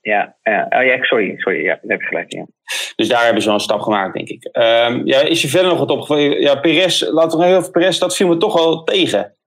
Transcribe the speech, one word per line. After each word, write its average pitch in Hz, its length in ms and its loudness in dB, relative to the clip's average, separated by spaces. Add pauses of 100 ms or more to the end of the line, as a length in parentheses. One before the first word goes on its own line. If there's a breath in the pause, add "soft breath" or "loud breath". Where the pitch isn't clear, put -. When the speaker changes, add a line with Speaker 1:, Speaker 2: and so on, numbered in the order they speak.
Speaker 1:
Ja, 104 420 -4
ja. 101 260 -2
Oh, 127 160 0
ja, 127 180 0
sorry, 110 340 -2
sorry. 78 280 -4
Ja, 87 180 -2
dat 110 80 -10
heb 95 100 -4
je - 60 -10
gelijk, - 260 -8
ja. 90 140 -14 (500 loud breath)
Speaker 2:
Dus 113 120 -2
daar 117 160 2
hebben 113 180 2
ze 104 60 -2
wel 104 80 2
een 101 80 -2
stap 104 160 -2
gemaakt, 98 340 -2
denk - 140 -8
ik. - 160 -16
Ehm, 117 600 2
ja, 135 160 2
is 165 220 0
er 151 60 -2
verder 180 220 2
nog 165 80 0
wat 131 120 -2
opgevallen? 147 500 0
Ja, 143 140 4
Perez, 165 460 0 (100)
laten 160 200 2
we 160 60 -2
nog 165 100 2
even 185 120 4
over 180 120 -4
Perez, 175 280 0
dat 180 180 -2
viel 190 120 2
me 170 80 2
toch 208 180 0
wel 165 300 2
tegen. 156 520 -2 (100)